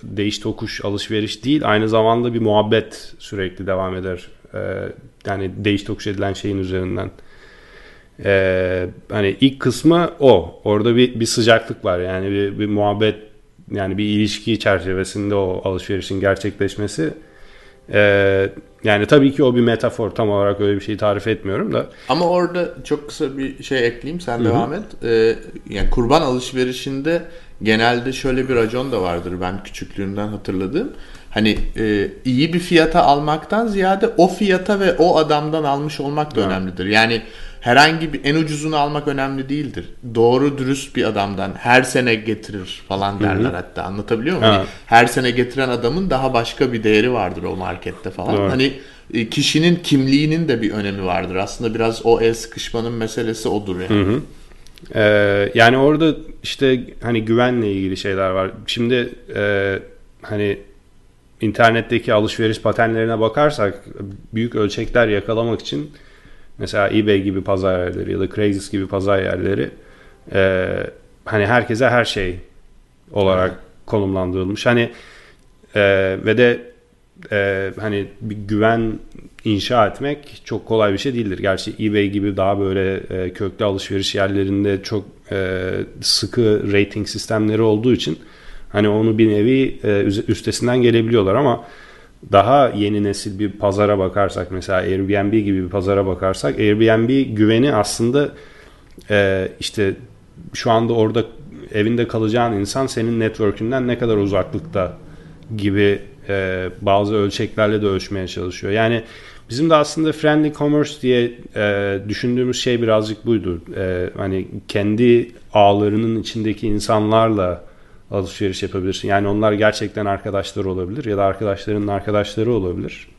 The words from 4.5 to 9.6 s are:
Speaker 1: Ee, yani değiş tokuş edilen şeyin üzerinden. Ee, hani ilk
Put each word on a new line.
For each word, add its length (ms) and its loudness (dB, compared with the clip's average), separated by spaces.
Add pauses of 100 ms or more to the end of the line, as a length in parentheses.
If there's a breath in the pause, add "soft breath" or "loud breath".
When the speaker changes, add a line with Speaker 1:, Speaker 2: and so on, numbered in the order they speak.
Speaker 1:
Ee, 40 -8 (680)
yani 300 -4
değiş 280 0
tokuş 220 -8
edilen 260 -4
şeyin 260 -4
üzerinden. 520 -4 (1120 loud breath)
Ee, 640 2 (240)
hani 300 0
ilk 200 0